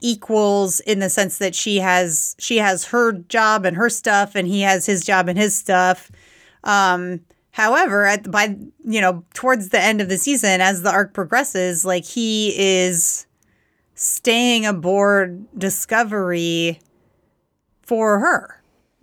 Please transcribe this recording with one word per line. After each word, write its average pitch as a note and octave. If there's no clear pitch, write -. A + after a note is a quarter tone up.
equals G#3
in G#3
the F#3+
sense G3
that F#3
she G3+
has, F3+
she A#3
has G3
her A#3+
job G#3+
and F3+
her A#3
stuff, G3+
and F#3
he G3
has F#3+
his F#3+
job F#3
and F3+
his G#3
stuff. F#3
Um, F3+
however, A3
at, G3+
by, G#3
you A3
know, F3+
towards B3
the D#4
end G#3
of F#3
the F#3+
season, A3
as F#3
the G3
arc G3
progresses, F#3
like, F3+
he A3
is F#3
staying A#3
aboard G3
Discovery F3+
for A3
her. -